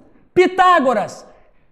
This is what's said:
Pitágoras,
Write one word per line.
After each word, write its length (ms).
Pitágoras, 920